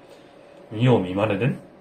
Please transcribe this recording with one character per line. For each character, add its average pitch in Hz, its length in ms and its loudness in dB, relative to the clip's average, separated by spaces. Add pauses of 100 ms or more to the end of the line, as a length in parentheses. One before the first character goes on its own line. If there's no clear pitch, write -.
(720)
見 113 140 -2
よ 120 120 6
う 95 40 0
見 90 120 -6
ま 101 140 0
ね 101 100 -2
で 113 100 -2
ね。 143 60 -2
だ - 40 -12
か - 20 -18 (220)